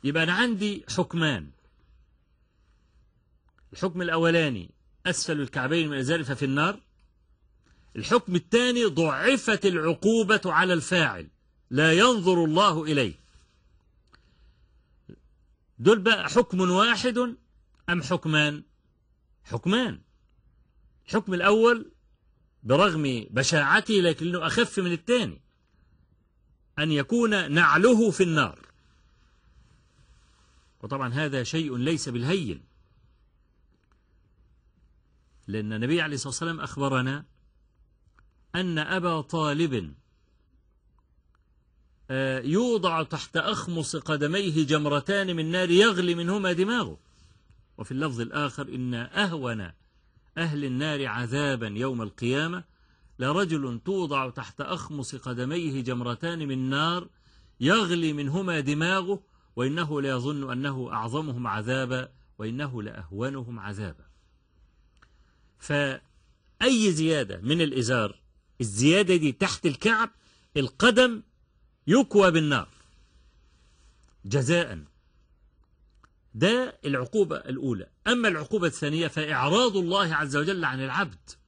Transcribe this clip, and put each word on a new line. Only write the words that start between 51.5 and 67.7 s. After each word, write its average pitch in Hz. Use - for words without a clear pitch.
يوم 117
القيامة 143
لرجل 143
توضع 147
تحت -
أخمص 143
قدميه 135
جمرتان 127
من 131
نار 170
يغلي 170
منهما 156
دماغه، 175
وإنه 147
ليظن 135
أنه 131
أعظمهم 120
عذاباً 127
وإنه 120
لأهونهم 113
عذاباً". 101
فأي 175
زيادة 147
من 143
الإزار، 123